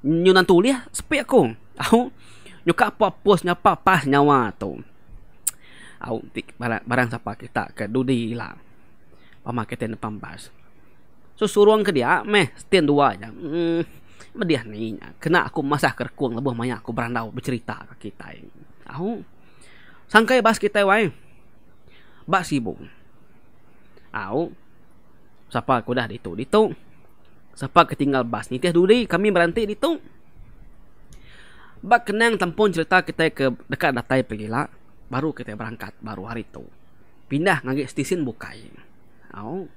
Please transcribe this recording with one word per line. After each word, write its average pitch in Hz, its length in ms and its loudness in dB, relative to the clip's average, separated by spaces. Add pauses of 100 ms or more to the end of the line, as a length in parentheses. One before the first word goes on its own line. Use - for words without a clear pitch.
Nyu 165 300 4
nantu 185 320 6
liah 254 260 0
sepi - 320 -4
aku. 147 320 4 (380)
Au. 233 180 4 (560)
Nyu 170 80 4
ka - 160 4
apa 196 240 0
pos 196 300 4
nyapa 175 340 2
pas 151 320 2
nyawa 139 460 6
tu. 85 240 -8 (1160)
Au, 117 320 -6
tik - 280 -12
barang, 117 280 -4
barang 120 280 0
siapa 110 240 -8
kita - 260 -6 (140)
ke 107 120 -6
dudi 120 440 -2
lah. - 240 -10 (880)
Pama 120 240 -6
kita 120 160 -8 (120)
pambas. - 560 -12 (840)
Susuruang 208 480 6
ke 190 80 0
dia, 156 320 2
meh, 202 320 2
setin 160 320 2
dua 143 240 4
aja. 101 160 -12
Hmm, 165 560 -2 (480)
mediah 160 320 -2
ni, 107 320 -8 (240)
kena 165 240 2
aku - 160 -6
masah 143 320 0
kerkuang 123 400 -4
lebuh 123 240 -4
maya 123 240 -6
aku - 80 -12
berandau 117 400 -4
bercerita 117 640 -8
ke - 160 -14
kita - 240 -18
ini. - 160 -20 (400)
Au, 190 320 -8 (880)
sangkai 226 320 4
bas 220 160 2
kita, 208 240 0
wai. 196 320 2 (1120)
Bak 180 160 0
sibuk. 117 400 -4 (1300)
Au, 113 400 -4 (1040)
siapa 120 240 0
aku 120 160 -4
dah 120 160 -4
ditu, 101 240 -12
ditu. 151 400 2 (840)
Siapa 165 320 2
ketinggal 139 320 0
bas. 113 320 -6
Ni 127 80 -4
teh 175 80 2
duri 185 400 4
kami 196 240 2
berhenti 175 320 2
di 208 80 -6
tu. 302 240 -2 (1800)
Bak 233 240 2
kenang 220 320 2
tampun 196 320 2
cerita 170 320 2
kita 160 320 0
ke 135 160 0 (160)
dekat 143 320 -2
Datai 131 240 0
Pelila. 110 480 -4 (400)
Baru 135 240 -2
kita 110 240 -12
berangkat, 107 400 -12
baru 101 320 -12
hari 113 160 -10
tu. - 160 -18 (640)
Pindah 151 400 0
ngagi 135 240 -4
stesen 165 320 -4
Bukai. 113 480 -10 (640)
Au. 147 320 -10 (120)